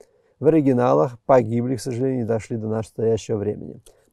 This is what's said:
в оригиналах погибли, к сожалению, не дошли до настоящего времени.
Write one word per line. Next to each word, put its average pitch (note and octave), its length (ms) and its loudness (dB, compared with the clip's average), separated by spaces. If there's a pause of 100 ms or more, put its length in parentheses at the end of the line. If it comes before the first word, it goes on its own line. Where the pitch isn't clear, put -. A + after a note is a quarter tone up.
(380)
в B2+ 80 0
оригиналах C3+ 760 2
погибли, A#2+ 560 2
к - 40 -8
сожалению, C3 380 -4
не A#2 80 -4
дошли A2 320 -4
до A2 100 -6
настоящего A2 680 -2
времени. G2+ 420 -6 (320)